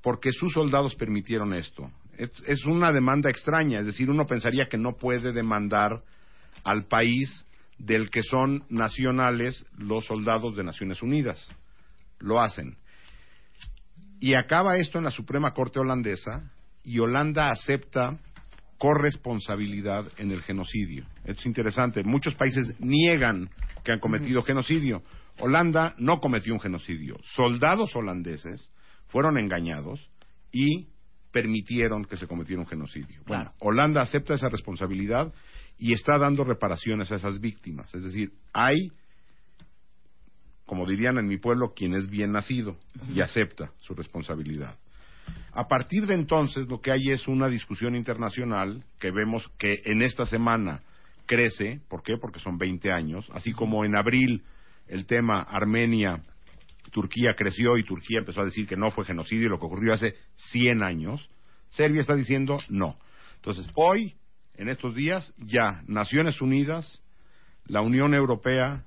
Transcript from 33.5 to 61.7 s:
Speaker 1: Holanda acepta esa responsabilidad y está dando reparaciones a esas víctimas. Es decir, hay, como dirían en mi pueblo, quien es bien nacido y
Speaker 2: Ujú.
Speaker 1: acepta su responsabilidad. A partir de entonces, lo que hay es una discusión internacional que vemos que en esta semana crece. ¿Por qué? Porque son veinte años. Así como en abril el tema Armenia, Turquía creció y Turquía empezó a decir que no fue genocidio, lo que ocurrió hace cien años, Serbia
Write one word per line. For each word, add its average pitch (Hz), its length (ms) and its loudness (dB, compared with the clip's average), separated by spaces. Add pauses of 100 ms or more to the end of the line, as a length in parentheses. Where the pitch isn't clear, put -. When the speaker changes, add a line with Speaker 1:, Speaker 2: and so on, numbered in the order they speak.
Speaker 1:
Holanda 135 420 4
acepta 143 340 0
esa 127 140 0
responsabilidad 101 840 -2 (440)
y 117 160 0
está 147 240 4
dando 143 260 4
reparaciones 104 680 -2
a 107 40 -2
esas 98 240 -4
víctimas. 95 560 -8
Es 90 80 -8
decir, 98 280 -6 (220)
hay, 143 360 2 (1800)
como 92 200 -4
dirían 117 320 2
en 107 100 0
mi 98 100 -2
pueblo, 120 380 0
quien 90 180 -2
es 98 160 -2
bien 104 220 -2
nacido 104 460 -2 (320)
y - 40 -8
Speaker 2:
Ujú. 95 100 2
Speaker 1:
acepta - 560 -2
su - 140 -12
responsabilidad. 78 840 -8 (760)
A - 160 -4
partir 175 400 2
de 196 80 4
entonces, 143 520 2
lo 123 140 -6
que 135 100 0
hay 135 200 2
es 131 160 -2
una 135 200 2
discusión 120 480 -2
internacional 113 880 -2 (160)
que 92 120 -2
vemos 107 360 0 (100)
que 101 280 0
en 110 160 2
esta 123 240 0
semana 113 560 0 (440)
crece. 117 540 0 (100)
¿Por 90 120 -8
qué? 113 180 -2
Porque - 200 -10
son 90 180 -6
veinte 92 340 -2
años. 85 420 -4
Así 110 200 -6
como 107 320 0
en 104 100 2
abril 117 480 4 (440)
el 95 180 -6
tema 117 360 2
Armenia, 104 800 2 (720)
Turquía 113 460 0
creció 110 400 4
y 110 60 2
Turquía 110 360 -4
empezó 98 220 -4
a 101 40 2
decir 101 220 -4
que 92 80 -6
no 104 160 2
fue 98 140 -4
genocidio, 107 440 0
lo 87 100 -2
que 87 60 -6
ocurrió 101 280 2
hace 107 220 0 (200)
cien 120 480 2
años, 90 460 -4 (400)
Serbia 151 320 4